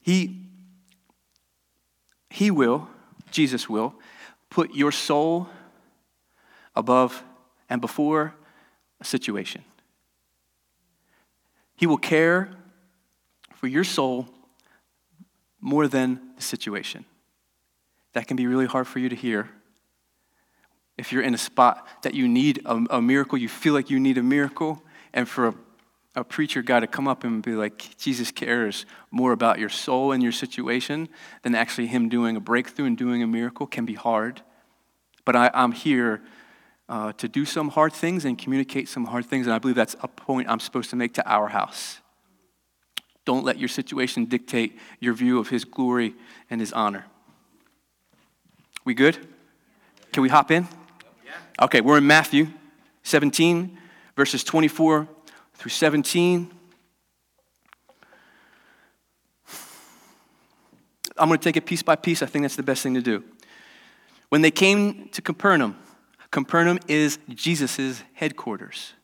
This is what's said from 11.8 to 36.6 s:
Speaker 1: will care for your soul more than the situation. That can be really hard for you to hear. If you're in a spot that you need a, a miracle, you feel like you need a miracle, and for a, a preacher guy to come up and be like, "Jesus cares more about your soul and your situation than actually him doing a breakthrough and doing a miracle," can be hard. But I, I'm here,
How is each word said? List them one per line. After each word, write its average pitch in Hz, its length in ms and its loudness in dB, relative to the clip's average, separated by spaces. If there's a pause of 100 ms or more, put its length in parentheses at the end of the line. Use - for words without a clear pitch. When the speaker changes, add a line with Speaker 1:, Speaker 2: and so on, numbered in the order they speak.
Speaker 1:
will 151 100 4
care 170 580 2 (1000)
for - 140 -8
your 143 160 0
soul 127 460 -2 (1300)
more 143 280 2
than 127 480 -2
the - 60 -16
situation. - 640 -8 (1080)
That 117 140 -6
can 131 100 -4
be 123 100 0
really 131 180 2
hard 127 220 -2
for - 120 -8
you 127 100 -2
to 123 60 -6
hear. 117 340 -4 (1500)
If 123 140 -12
you're 127 120 0
in 127 100 0
a 113 60 -4
spot - 460 2 (180)
that 139 100 -4
you 127 160 0
need 131 360 2
a, 120 100 -2 (140)
a 127 120 0
miracle, 135 360 2
you 117 120 -4
feel - 240 0
like 139 160 0
you 135 100 2
need 131 180 2
a 123 60 0
miracle, 143 580 -2 (300)
and 123 160 -2
for 120 220 0
a, - 60 -6 (600)
a 127 80 -6
preacher 147 380 -4
guy 120 180 4
to 113 80 0
come 139 220 -4
up 127 160 -4
and 113 180 -2
be 120 80 -4
like, 107 460 -6
"Jesus 123 340 -4
cares 120 540 -2 (260)
more 123 220 2
about 117 260 2
your 107 80 -4
soul 135 460 -2
and 127 100 0
your 117 80 0
situation 127 760 -6 (320)
than 120 120 -2
actually 117 340 -2
him 117 200 0
doing 117 300 0
a - 20 -6
breakthrough 123 460 -2
and 117 120 0
doing 123 240 -2
a 117 60 -2
miracle," 120 400 -4
can 120 160 -8
be 107 120 -8
hard. 113 460 -4 (840)
But 123 100 2
I, 120 180 6
I'm 123 200 2
here, 120 480 0 (640)